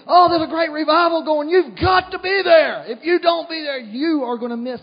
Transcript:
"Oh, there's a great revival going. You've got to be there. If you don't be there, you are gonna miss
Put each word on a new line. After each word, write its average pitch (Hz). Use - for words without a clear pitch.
"Oh, 349
there's 320
a -
great 320
revival 320
going. 302
You've 320
got 370
to 370
be 381
there. 302
If 233
you 339
don't 339
be 320
there, 277
you 262
are 240
gonna 233
miss 240